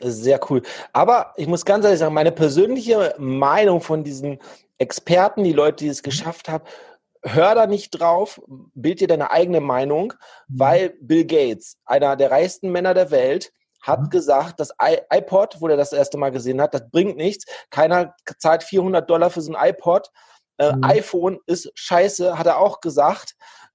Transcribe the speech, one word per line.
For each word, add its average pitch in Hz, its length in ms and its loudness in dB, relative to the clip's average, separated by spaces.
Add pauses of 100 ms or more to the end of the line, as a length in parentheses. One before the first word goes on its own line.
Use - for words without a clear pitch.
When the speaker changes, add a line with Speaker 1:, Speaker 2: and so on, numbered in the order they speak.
Speaker 1:
sehr 123 380 0 (100)
cool. 131 120 0 (320)
Aber 202 440 2
ich 147 100 -8
muss 170 180 -4
ganz 202 200 2
ehrlich 190 140 4
sagen, 156 140 0
meine 156 200 2
persönliche 208 840 0
Meinung 147 640 2
von 156 220 -4
diesen 139 360 -10 (380)
Experten, 180 680 0
die 170 100 2
Leute, 147 320 0
die 151 40 -2
es 139 120 -8
Speaker 2:
Mhm. - 20 -20
Speaker 1:
geschafft 151 460 -10
haben, 160 160 -8 (580)
hör 165 320 2
da 226 100 4
nicht 202 260 -4
drauf, 170 500 -2 (320)
bild 165 260 -4
dir 190 80 0
deine 151 240 0
eigene 175 300 0
Meinung, 143 520 -2 (340)
Speaker 2:
Mhm. 131 120 -8
Speaker 1:
weil 170 420 2
Bill 156 240 2
Gates, 135 600 -2
einer 139 300 0
der 135 160 2
reichsten 180 400 -2
Männer 180 220 0
der 180 160 2
Welt, 139 420 0 (300)
hat 139 200 -2
Speaker 2:
Mhm. 147 80 -4
Speaker 1:
gesagt, 151 500 0
das 151 120 -6 (100)
i-, 151 180 2 (100)
iPod, 196 500 0
wo 165 80 -4
er 151 100 2
das 143 160 0
erste 143 240 -2
Mal 139 140 -2
gesehen 131 300 -4
hat, 147 120 -2
das 120 160 -6
bringt 180 260 0
nichts. 175 300 -6 (240)
Keiner 165 460 0 (240)
zahlt 165 240 2
vierhundert 185 460 -2
Dollar 170 200 4
für 170 120 -10
so 156 120 -10
ein 147 160 2
iPod. - 400 0 (480)
Äh, 147 160 2
Speaker 2:
Mhm. 131 100 -2
Speaker 1:
iPhone 190 600 0
ist - 280 -6
scheiße, 180 640 0
hat 160 100 0
er 151 100 2
auch 190 240 0
gesagt. 151 540 0 (400)